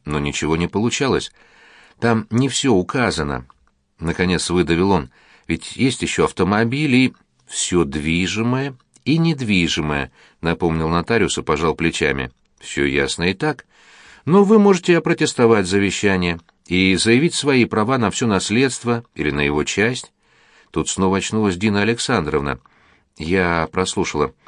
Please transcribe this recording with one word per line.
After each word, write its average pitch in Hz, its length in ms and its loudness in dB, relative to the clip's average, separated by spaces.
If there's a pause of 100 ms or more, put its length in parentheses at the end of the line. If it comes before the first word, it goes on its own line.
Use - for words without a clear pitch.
но 73 140 -4
ничего 73 380 -2
не 85 100 0
получалось. 107 680 -2 (680)
"Там 113 300 2
не 127 180 2
все 127 240 0
указано", 85 760 0 (520)
наконец 87 520 -2
выдавил 90 400 2
он. 76 200 0 (360)
"Ведь - 300 -8
есть 127 260 -2
еще 78 220 0
автомобиль 117 720 0
и 127 200 2 (320)
все - 380 0
движимое 92 880 -4 (300)
и 160 140 2
недвижимое", 90 920 0 (300)
напомнил 82 480 -2
нотариус 85 500 0
и 78 40 -6
пожал 78 320 0
плечами. 69 560 -2 (280)
"Все - 260 -4
ясно 71 460 -2
и 95 40 -2
так. 147 320 -6 (580)
Но 196 200 4
вы 214 140 6
можете 185 400 4
опротестовать 117 680 2
завещание 92 760 0 (260)
и 95 300 2
заявить 120 380 2
свои 135 300 2
права 110 340 0
на 107 120 0
все 120 160 -4
наследство 117 800 0 (100)
или 76 160 -4
на 71 100 -2
его 73 240 0
часть". 117 480 -4 (580)
Тут 78 180 -4
снова 95 300 0
очнулась 104 380 -2
Дина 101 260 0
Александровна. 76 760 -2 (580)
"Я 85 540 0
прослушала. 87 600 -4 (160)